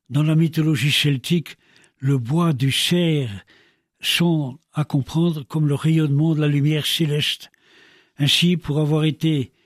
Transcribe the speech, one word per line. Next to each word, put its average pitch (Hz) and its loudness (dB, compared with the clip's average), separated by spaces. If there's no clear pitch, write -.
Dans 143 0
la 156 2
mythologie 156 2
celtique, 147 -2
le 135 0
bois 156 0
du 131 0
cerf 160 0
sont 156 0
à 151 -2
comprendre 156 -2
comme 156 -2
le 143 2
rayonnement 156 2
de 151 -2
la 151 0
lumière 147 0
céleste. - -2
Ainsi, 170 2
pour 151 -4
avoir 156 0
été 156 -2